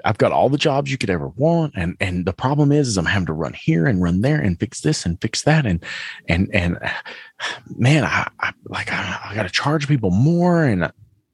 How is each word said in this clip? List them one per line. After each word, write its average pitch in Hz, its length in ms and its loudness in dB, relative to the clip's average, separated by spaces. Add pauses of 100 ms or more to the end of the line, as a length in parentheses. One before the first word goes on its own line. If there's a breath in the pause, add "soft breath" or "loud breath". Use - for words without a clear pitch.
I've 107 120 0
got 113 140 4
all 82 180 4
the 143 80 0
jobs 143 320 0
you 135 80 -4
could 107 120 -4
ever 78 180 -2
want. 151 480 0
And, 90 240 -4
and 90 260 -2
the 92 80 -2
problem 143 380 2
is, 147 160 2
is 104 100 -2
I'm 85 80 0
having 92 220 0
to 80 60 -2
run 78 200 -4
here 160 320 0
and 101 160 2
run 90 200 2
there 151 180 2
and 90 200 0
fix - 220 -6
this - 240 -2
and 85 160 -4
fix - 220 -4
that. 151 220 4
And, 90 180 0 (440 loud breath)
and, 87 260 2
and, 87 260 0 (480 loud breath)
<sighs> - 480 -12
man, 131 300 4
I, 80 220 0 (120)
I, - 140 -4 (120)
like, - 260 -8
I, - 340 -6
I 101 100 -12
gotta 104 140 -4
charge 147 380 -2
people 117 240 2
more." 170 520 4
And 95 280 2 (420)